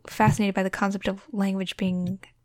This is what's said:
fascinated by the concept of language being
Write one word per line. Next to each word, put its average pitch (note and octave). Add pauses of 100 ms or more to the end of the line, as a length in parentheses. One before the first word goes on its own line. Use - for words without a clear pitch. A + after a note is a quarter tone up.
fascinated G#3
by F#3+
the F#3+
concept G3
of G3 (100)
language F#3+
being F3+ (260)